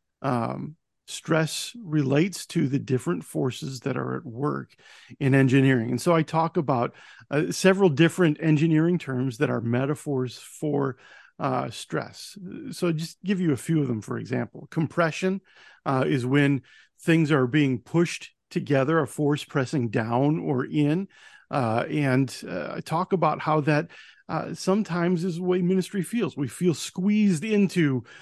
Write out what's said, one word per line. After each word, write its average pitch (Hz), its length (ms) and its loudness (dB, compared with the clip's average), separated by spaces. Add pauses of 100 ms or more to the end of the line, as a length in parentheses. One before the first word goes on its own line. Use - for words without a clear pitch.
(200)
Um, 127 560 -4 (320)
stress - 720 -4
relates 151 640 0
to 151 220 -2
the 135 100 -2
different 131 460 -4
forces 135 560 -6
that 131 160 -4
are 127 220 -4
at - 60 -14
work 135 460 -6 (480)
in 135 160 2
engineering. 131 560 4
And 123 100 -2
so 170 140 2
I 160 80 4
talk 160 340 -2
about, 131 380 0 (340)
uh, 151 220 0
several 190 380 4
different 156 520 4
engineering 160 580 4
terms 127 400 -4
that 143 120 0
are 123 100 -2
metaphors 127 800 -2
for, 139 580 -4 (440)
uh, 131 300 -2
stress. - 680 -10 (320)
So 175 220 -2
just 160 320 -6
give 185 160 -2
you 175 120 2
a 127 40 0
few 160 260 0
of 131 60 -2
them, 113 120 -2
for 120 160 -8
example. 117 540 -8
Compression, 170 680 -2 (440)
uh, 135 220 0
is 147 180 0
when 139 380 4 (380)
things 160 320 4
are 131 160 4
being 131 320 2
pushed - 500 -2 (200)
together, 143 500 2
a 139 80 0
force 147 340 -2
pressing 127 460 -2
down 123 500 0
or 151 260 -2
in. 151 440 0 (420)
Uh, 117 400 0
and, 135 580 0
uh, 87 280 -8
I - 40 -8
talk 170 320 -4
about 156 280 0
how 156 220 0
that, 151 260 0 (400)
uh, 165 260 -6
sometimes 175 680 0
is 180 120 -4
the 175 60 -6
way 185 180 0
ministry 185 420 0
feels. - 340 -4
We 139 100 -2
feel 165 280 0
squeezed 196 720 2
into 180 600 2 (180)